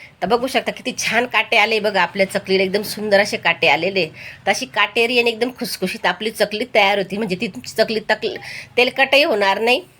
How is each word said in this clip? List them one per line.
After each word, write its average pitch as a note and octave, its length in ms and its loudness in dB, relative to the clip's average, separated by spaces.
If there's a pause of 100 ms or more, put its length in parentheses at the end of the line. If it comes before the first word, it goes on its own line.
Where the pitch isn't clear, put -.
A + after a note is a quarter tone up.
(220)
तर F3+ 60 -2
बघू A#3+ 200 0
शकता A3+ 240 -2
किती G#3+ 260 -8
छान A#3 280 -2
काटे A#3 320 0
आले A3 220 2
बघा G3 220 0
आपल्या F#3+ 300 0
चकलीला, F#3+ 320 0
एकदम F#3+ 180 0
सुंदर G#3 380 0
असे G#3 180 0
काटे E3+ 300 0
आलेले. E3+ 380 2 (400)
तर F#3+ 40 2
अशी G3+ 160 -2
काटेरी A#3 540 0
आणि A#3 100 2
एकदम A#3 200 -2 (100)
खुसखुशीत F#3+ 460 -6
आपली F#3+ 240 -2
चकली G#3+ 360 -2 (100)
तयार G3+ 220 4
होती. G3 200 -4
म्हणजे G3+ 240 -4
ती A#3+ 60 -4
तुमची - 300 -12
चकली A3 220 0
तक-, - 380 -4 (400)
तेलकटही C4+ 460 4
होणार G3+ 360 2
नाही B3 220 2 (180)